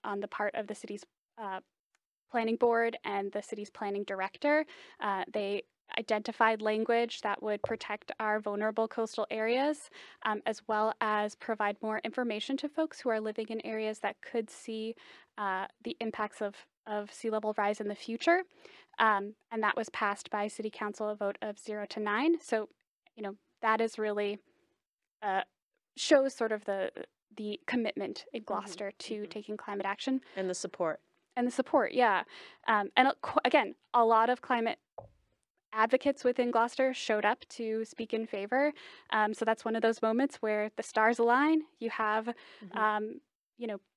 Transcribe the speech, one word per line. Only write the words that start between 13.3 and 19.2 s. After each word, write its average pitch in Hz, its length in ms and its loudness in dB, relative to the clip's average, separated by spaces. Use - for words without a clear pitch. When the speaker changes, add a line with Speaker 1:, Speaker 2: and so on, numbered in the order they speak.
Speaker 1:
in 220 160 -4
areas 214 320 -4
that - 240 -4
could 226 260 -4
see, 220 460 -8
uh, 190 300 -2
the 240 160 -6
impacts 214 400 -4
of, 202 140 -4
of 208 260 -6
sea - 160 -6
level 214 300 2
rise 208 240 2
in 202 60 -2
the 208 60 -2
future. 339 500 2
Um, 208 360 4